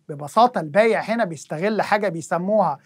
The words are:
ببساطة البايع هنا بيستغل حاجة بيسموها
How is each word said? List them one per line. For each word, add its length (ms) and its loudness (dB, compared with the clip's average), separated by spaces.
ببساطة 520 2
البايع 400 2
هنا 240 -2
بيستغل 560 -4
حاجة 280 0
بيسموها 760 -2